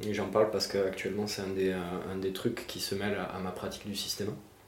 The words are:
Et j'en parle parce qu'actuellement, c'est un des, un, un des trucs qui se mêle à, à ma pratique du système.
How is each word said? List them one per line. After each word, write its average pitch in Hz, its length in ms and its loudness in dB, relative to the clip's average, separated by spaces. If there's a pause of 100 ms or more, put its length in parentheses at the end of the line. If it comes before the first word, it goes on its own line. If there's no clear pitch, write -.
Et 104 80 0
j'en 101 140 0
parle 107 220 6
parce 98 180 2
qu'actuellement, 98 580 2
c'est 104 160 -4
un 95 60 -2
des, 95 240 4
un, 90 400 -2
un 95 40 -2
des 95 160 0
trucs - 360 0
qui - 100 -8
se - 160 -2
mêle 101 240 0
à, 92 60 0
à - 160 -4
ma 92 100 -2
pratique - 380 -6
du 104 80 -4
système. - 320 -2 (400)